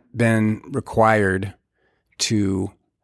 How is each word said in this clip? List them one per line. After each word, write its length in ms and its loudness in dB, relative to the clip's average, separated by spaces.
been 460 0
required 840 0
to, 520 -2